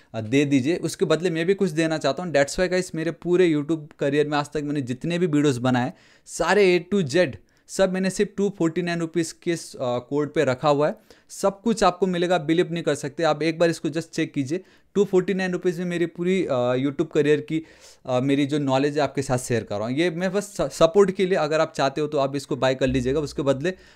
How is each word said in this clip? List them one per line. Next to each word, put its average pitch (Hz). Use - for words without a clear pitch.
uh, 113
दे 131
दीजिए, 139
उसके 165
बदले 160
मैं 165
भी 196
कुछ 196
देना 156
चाहता 143
हूँ। 175
That's 139
why 180
गाइस, 180
मेरे 160
पूरे 175
YouTube 147
करियर 147
में 147
आज 143
तक 151
मैंने 147
जितने 156
भी 180
वीडियोज़ 147
बनाए, 123
सारे 180
A 170
to 190
Z 147
सब 190
मैंने 185
सिर्फ 202
टू 202
फ़ोर्टी 165
नाइन 170
रुपीज़ 165
के, 170
uh, 123
कोड 143
पे 160
रखा 131
हुआ 147
है। 220
सब 196
कुछ 220
आपको 180
मिलेगा, 180
बिलीव 165
नहीं 170
कर 151
सकते। 143
आप 151
एक 160
बार 170
इसको 160
just 160
चेक 160
कीजिए, 147
टू 202
फ़ोर्टी 190
नाइन 185
रुपीज़ 175
में 185
मेरी 175
पूरी, 175
uh, 127
YouTube 147
करियर 147
की, 156
uh, 127
मेरी 139
जो 147
नॉलेज 143
है 147
आपके 139
साथ 131
शेयर 113
कर 104
रहा 107
हूँ। 127
ये 175
मैं 175
बस 202
स-, 147
सपोर्ट 185
के 190
लिए, 185
अगर 156
आप 156
चाहते 139
हो 151
तो 147
आप 139
इसको 139
बाय 131
कर 131
लीजिएगा, 131
उसके -
बदले 139